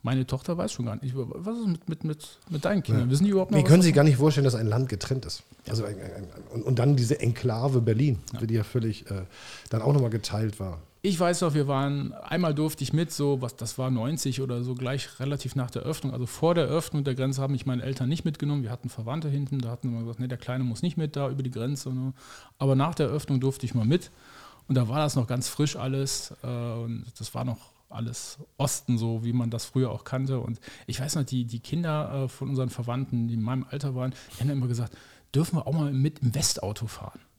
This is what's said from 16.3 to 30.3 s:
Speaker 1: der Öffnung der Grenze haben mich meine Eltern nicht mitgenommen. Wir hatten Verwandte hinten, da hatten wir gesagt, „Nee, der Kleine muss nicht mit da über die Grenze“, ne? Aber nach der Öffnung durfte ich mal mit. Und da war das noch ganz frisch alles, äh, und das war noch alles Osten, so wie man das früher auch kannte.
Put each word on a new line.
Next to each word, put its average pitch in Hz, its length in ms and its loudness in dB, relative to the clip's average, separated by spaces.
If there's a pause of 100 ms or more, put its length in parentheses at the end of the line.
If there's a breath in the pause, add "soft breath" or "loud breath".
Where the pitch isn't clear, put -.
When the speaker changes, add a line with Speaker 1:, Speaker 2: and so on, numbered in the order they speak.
Speaker 1:
der 165 100 4
Öffnung 147 400 0
der 135 100 0
Grenze 131 260 -2
haben 139 120 0
mich 131 120 -2
meine 123 180 0
Eltern 131 260 -2
nicht 165 160 -2
mitgenommen. 147 380 0
Wir 110 60 -4
hatten 123 200 -6
Verwandte 139 400 -4
hinten, 139 300 0
da 120 100 -2
hatten 120 240 -4
wir 117 80 -2
gesagt, 117 180 -6
„Nee, 127 80 -2
der 123 100 -6
Kleine 127 280 -2
muss 117 160 -2
nicht 175 160 0
mit 156 180 -2
da 139 140 0
über 139 120 -4
die 127 100 -2
Grenze“, 131 420 -4
ne? 127 180 -2 (460 loud breath)
Aber 135 180 4
nach 143 200 2
der 147 120 2
Öffnung 139 320 0
durfte 131 260 0
ich 117 80 -4
mal 113 120 2
mit. 165 260 2 (560 loud breath)
Und - 80 2
da 123 140 4
war 135 100 0
das 151 160 0
noch 123 100 4
ganz 123 220 -2
frisch 147 300 0
alles, 131 560 -4 (100)
äh, 127 40 -6
und 117 580 -4 (120)
das - 160 -10
war 123 120 -4
noch 123 260 -6 (180)
alles - 480 -8 (200)
Osten, 127 400 0
so 113 260 -2
wie 117 80 -2
man 120 180 0
das 113 140 -4
früher 131 280 0
auch - 120 -8
kannte. 135 380 -2